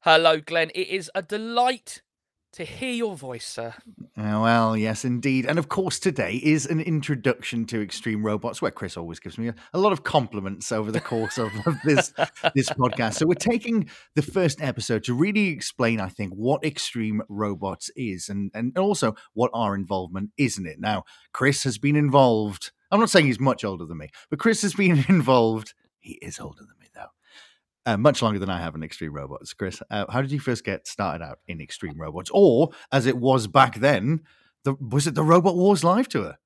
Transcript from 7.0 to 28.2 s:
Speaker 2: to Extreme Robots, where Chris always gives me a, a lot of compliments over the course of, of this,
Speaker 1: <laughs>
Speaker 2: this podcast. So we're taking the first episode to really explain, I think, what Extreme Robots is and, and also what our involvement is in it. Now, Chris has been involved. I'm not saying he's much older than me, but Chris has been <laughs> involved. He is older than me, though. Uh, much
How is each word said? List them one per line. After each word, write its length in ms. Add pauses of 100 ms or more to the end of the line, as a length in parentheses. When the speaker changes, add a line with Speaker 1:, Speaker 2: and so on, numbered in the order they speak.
Speaker 2:
to 140
Extreme 460
Robots, 340
where 120
Chris 240
always 240
gives 180
me 80
a, 80 (180)
a 60
lot 140
of 100
compliments 680
over 180
the 100
course 380
of, 140 (120)
of 200
this, 280 (220)
Speaker 1:
<laughs> 220
Speaker 2:
this 140
podcast. 440
So 140
we're 60
taking 540 (280)
the 60
first 380
episode 440
to 100
really 360
explain, 500
I 80
think, 240
what 320
Extreme 640
Robots 680
is 340
and, 240
and 240
also 380 (180)
what 220
our 220
involvement 600
is 220
in 80
it. 140
Now, 240 (280)
Chris 300
has 160
been 160
involved. 760 (180)
I'm 80
not 120
saying 160
he's 120
much 260
older 220
than 120
me, 100 (200)
but 120
Chris 220
has 120
been 300
<laughs> 40
involved. 640 (280)
He 140
is 260
older 220
than 180
me, 160
though. 100 (800)
Uh, 100
much 240